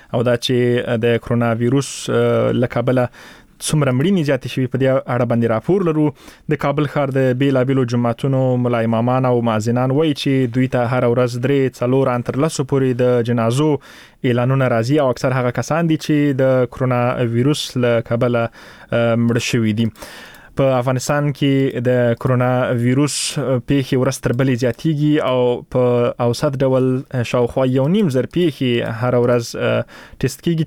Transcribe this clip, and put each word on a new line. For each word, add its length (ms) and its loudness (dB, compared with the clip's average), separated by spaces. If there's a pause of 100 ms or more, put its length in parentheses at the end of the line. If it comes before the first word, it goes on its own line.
(160)
او 120 0
دا 160 2
چې 120 -2 (480)
د 220 2
کرونا 240 0 (140)
ویروس، 260 0 (200)
اه، 420 0 (100)
له 140 0
کبله 280 0 (560)
څومره 380 0
مړینې 320 2
زیاتې 240 -2
شوي، 200 -2
په 80 -4
دې 60 4 (280)
اړه 160 0
باندې 220 2
راپور 260 0 (100)
لرو. 160 2 (480)
د 100 -2
کابل 300 0
ښار 240 -2
د 240 2
بیلابیلو 420 2 (120)
جوماتونو 460 0 (260)
ملا 200 0
امامان 440 0
او 40 2 (140)
مؤذنان 480 0
وایي 160 2
چې 420 0
دوی 120 2 (100)
ته 160 2
هره 220 2
ورځ 280 0
درې، 380 0
څلور، 340 2
ان 60 -2 (100)
تر 140 -4
لسو 180 -4
پورې 260 0 (140)
د 180 2 (100)
جنازو 380 0 (540)
اعلانونه 540 0
راځي 260 0
او 60 2
اکثر 320 -2
هغه 180 0
کسان 320 -2
دي 160 0
چې 340 2
د 300 2
کرونا 320 0 (320)
ویروس 320 0 (100)
له 320 2
کبله، 380 0
اه، 680 -2
مړه 360 0
شوي 320 0
دي. 80 -2 (680)
په 180 2
افغانستان 580 -2
کې 520 0
د 340 2
کرونا 260 2 (320)
ویروس، 340 2 (260)
اه، 280 0
پیښې 320 0
ورځ 240 0
تر 160 -2
بلې 240 2
زیاتېږي 500 0 (160)
او 80 0 (380)
په 80 2 (420)
اوسط 380 -2
ډول، 240 2
اه، 360 -2
شاوخوا 400 0 (120)
یو 180 2
نیم 220 2
زر 180 0
پیښې 380 0 (320)
هره 220 0
ورځ، 200 0 (100)
اه، 300 -2 (340)
ټیسټ 260 -4
کېږي 220 0